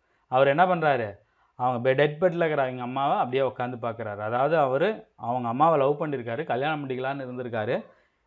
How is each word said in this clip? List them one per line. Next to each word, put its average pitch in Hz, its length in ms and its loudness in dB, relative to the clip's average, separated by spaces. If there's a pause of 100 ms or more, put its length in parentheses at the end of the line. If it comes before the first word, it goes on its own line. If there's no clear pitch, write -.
(280)
அவர் 135 200 4
என்ன 151 180 4
பண்றாரு, 143 500 0 (400)
அவங்க 127 380 0
பெ-, 131 40 2
டெத் 151 260 2
பெட்ல 175 120 4
இருக்கிற 156 260 0
அவங்க 127 200 -4
அம்மாவை 135 360 -2
அப்படியே 131 260 0
உட்காந்து 123 460 -4
பாக்குறாரு. 107 280 -8
அதாவது 123 400 0
அவரு 147 580 0
அவங்க 123 320 -4
அம்மாவை 147 320 4
லவ் 147 220 2
பண்ணிருக்காரு, 127 420 -4
கல்யாணம் 143 460 -2
பண்ணிக்கலான்னு 131 340 -6
இருந்திருக்காரு. 123 640 -4 (420)